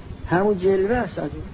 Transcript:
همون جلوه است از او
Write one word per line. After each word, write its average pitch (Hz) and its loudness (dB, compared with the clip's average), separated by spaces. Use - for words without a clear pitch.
همون 196 4
جلوه 190 2
است 208 -2
از 151 -4
او 156 -8